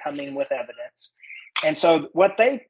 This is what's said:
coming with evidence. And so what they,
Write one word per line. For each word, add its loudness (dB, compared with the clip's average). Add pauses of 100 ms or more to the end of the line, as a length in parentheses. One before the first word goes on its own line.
coming -8
with -4
evidence. -10 (540)
And 0
so 2
what 2
they, 0